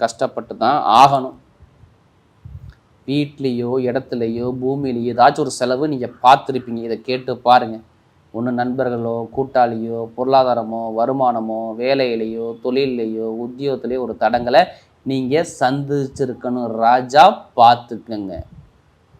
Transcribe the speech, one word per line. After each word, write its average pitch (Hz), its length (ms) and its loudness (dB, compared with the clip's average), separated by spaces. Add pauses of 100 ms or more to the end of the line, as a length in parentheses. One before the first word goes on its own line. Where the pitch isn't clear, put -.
கஷ்டப்பட்டு 113 600 -4
தான் 139 160 2 (220)
ஆகணும். 135 360 4 (1700)
வீட்லேயோ 135 600 -2 (200)
இடத்துலையோ 120 580 -4 (120)
பூமியிலையோ 127 540 -4
ஏதாச்சும் 143 300 4
ஒரு 131 160 -6
செலவு 127 240 0 (100)
நீங்க 120 140 -6 (160)
பார்த்துருப்பீங்க. 127 640 2
இதை 113 100 -4 (100)
கேட்டு 127 240 -4 (140)
பாருங்க. 120 320 4 (600)
ஒண்ணு 123 200 -2
நண்பர்களோ, 123 560 -2 (220)
கூட்டாளியோ, 117 640 -2 (160)
பொருளாதாரமோ, 123 640 0 (160)
வருமானமோ, 117 600 -2 (220)
வேலையிலையோ, 117 640 -2 (180)
தொழிலையோ, 120 640 -2 (160)
உத்தியோகத்திலேயோ 127 600 -6
ஒரு 110 160 -8
தடங்களை 120 400 2 (500)
நீங்க 135 320 -2 (180)
சந்திச்சிருக்கணும். 131 1080 -4 (160)
ராஜா, 127 400 6 (340)
பார்த்துக்கங்க. 117 720 2 (880)